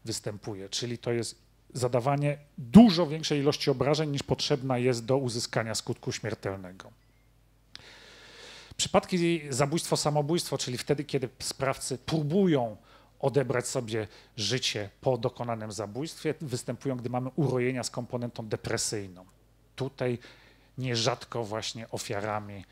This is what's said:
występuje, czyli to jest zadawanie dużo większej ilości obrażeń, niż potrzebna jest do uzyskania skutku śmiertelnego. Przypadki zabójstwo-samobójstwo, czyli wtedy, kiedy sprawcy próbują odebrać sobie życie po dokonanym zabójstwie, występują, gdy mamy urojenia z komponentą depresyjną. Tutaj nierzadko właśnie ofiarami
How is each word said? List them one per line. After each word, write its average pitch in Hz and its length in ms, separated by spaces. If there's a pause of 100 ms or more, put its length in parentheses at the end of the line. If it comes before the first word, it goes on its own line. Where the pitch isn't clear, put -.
występuje, 104 640
czyli 120 280
to 120 140
jest 117 320 (320)
zadawanie 139 600 (200)
dużo 170 500
większej 151 320
ilości 143 320
obrażeń, 143 380
niż 143 140
potrzebna 131 540
jest 120 280
do 131 120
uzyskania 117 580
skutku - 360
śmiertelnego. 95 800 (1900)
Przypadki 170 720
zabójstwo-samobójstwo, 147 1080
czyli 123 200
wtedy, 147 260
kiedy 127 260 (100)
sprawcy - 580
próbują 147 800 (420)
odebrać 127 480
sobie 113 400 (300)
życie 107 520 (120)
po 127 160
dokonanym 117 540
zabójstwie, 113 720
występują, 127 560
gdy 120 120
mamy 127 260
urojenia 127 480
z - 60
komponentą 120 580
depresyjną. 104 800 (500)
Tutaj 127 440 (580)
nierzadko 120 640
właśnie 110 460
ofiarami 104 840